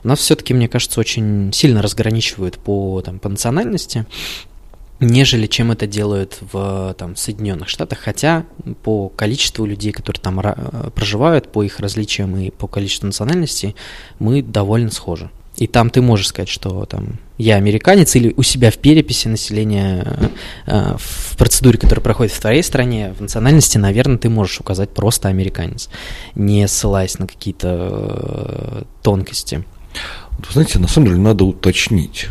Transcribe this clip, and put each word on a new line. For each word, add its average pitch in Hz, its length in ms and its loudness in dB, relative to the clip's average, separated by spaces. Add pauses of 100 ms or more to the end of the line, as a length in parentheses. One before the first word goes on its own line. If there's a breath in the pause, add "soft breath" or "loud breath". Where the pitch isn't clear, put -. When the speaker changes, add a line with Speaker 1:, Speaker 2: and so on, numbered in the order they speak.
Speaker 1:
У 113 60 -2
нас 143 100 2
всё-таки, - 360 0
мне 120 120 4
кажется, - 320 -4
очень 104 540 -2
сильно 113 300 4
разграничивают 104 760 -2
по, 98 440 -2
там, 92 180 -12
по 104 80 -6
национальности, 123 800 -4 (920 loud breath)
нежели 120 480 4
чем 117 260 0
это 107 140 -2
делают 101 520 -4 (140)
в, 95 460 -6
там, 90 180 -12
Соединённых 101 520 -6
Штатах, - 320 -6
хотя 160 440 -2 (380)
по 104 280 -2
количеству 110 560 -2
людей, 104 260 -4
которые - 300 -8
там 92 180 -2
ра-, 101 160 -2
э, - 380 -8
проживают, 120 580 0
по 107 100 0
их - 180 -4
различиям 101 560 -4
и 95 140 -4
по - 160 -10
количеству 101 400 -6
национальностей, 113 720 -2 (420 loud breath)
мы 123 240 2
довольно 110 480 0
схожи. - 400 -8 (280)
И 113 80 0
там 117 220 2
ты 123 140 4
можешь 113 260 4
сказать, 92 220 -6
что 95 360 -6
там 104 320 -8 (200)
я 110 180 4
американец, 107 600 6
или 117 200 6
у 131 60 2
себя 120 280 4
в - 80 0
переписи 147 500 4
населения, 104 1040 0 (360 loud breath)
э, - 320 0
в - 380 -8
процедуре, 113 420 4
которая 117 240 6
проходит 113 300 2
в - 80 -8
твоей 120 220 2
стране, 117 560 -2
в - 40 -12
национальности, 123 560 4
наверное, 113 400 4
ты 120 120 0
можешь 107 300 0
указать 98 300 -4
просто 98 380 0
американец, 95 600 -2 (460 loud breath)
не 101 340 4
ссылаясь 98 500 -2
на 95 80 -4
какие-то, - 440 -8
э, - 1120 -6 (200)
тонкости. 95 600 -2 (760 loud breath)
Speaker 2:
Вы - 140 -12
знаете, 143 260 4
на 90 100 4
самом 143 200 6
деле 90 120 4
надо 104 240 4
уточнить, - 880 0